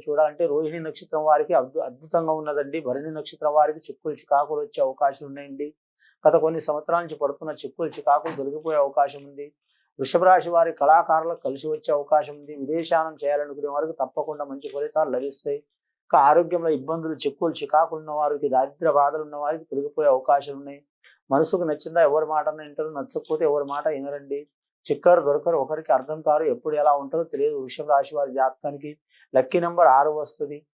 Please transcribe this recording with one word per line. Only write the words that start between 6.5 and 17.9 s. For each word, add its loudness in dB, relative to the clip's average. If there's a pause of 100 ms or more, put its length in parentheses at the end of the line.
సంవత్సరాల -2
నుంచి -12
పడుతున్న -6
చిక్కులు -8
చికాకులు 0
తొలగిపోయే -4
అవకాశం 0
ఉంది. -16 (460)
వృషభ 0
రాశి 6
వారి 2
కళాకారులకు 2
కలిసి -6
వచ్చే -2
అవకాశం 0
ఉంది. -16
విదేశానం -2
చేయాలనుకునే -4
వారికి -4
తప్పకుండా -6
మంచి -12
ఫలితాలు -2
లభిస్తాయి. -4 (480)
ఇక 0
ఆరోగ్యంలో 4
ఇబ్బందులు, -4
చిక్కులు -2
చికాకులు 0